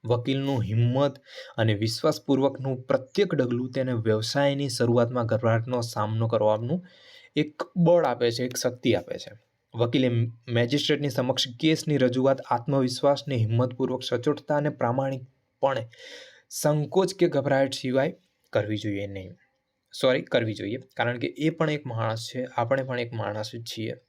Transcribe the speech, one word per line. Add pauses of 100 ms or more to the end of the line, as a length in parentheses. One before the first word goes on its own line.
વકીલનું
હિંમત (420)
અને
વિશ્વાસપૂર્વકનું
પ્રત્યેક
ડગલું
તેને
વ્યવસાયની
શરૂઆતમાં
ગભરાટનો
સામનો
કરવાનું (480)
એક (120)
બળ
આપે
છે,
એક
શક્તિ
આપે
છે. (440)
વકીલે (380)
મેજિસ્ટ્રેટની
સમક્ષ (120)
કેસની
રજૂઆત
આત્મવિશ્વાસને
હિંમતપૂર્વક,
સચોટતા
અને
પ્રામાણિકપણે, (640)
સંકોચ
કે
ગભરાટ
સિવાય (380)
કરવી
જોઈએ
નહીં. (680)
સોરી,
કરવી
જોઈએ,
કારણ
કે
એ
પણ
એક
માણસ
છે,
આપણે
પણ
એક
માણસ
જ
છીએ. (160)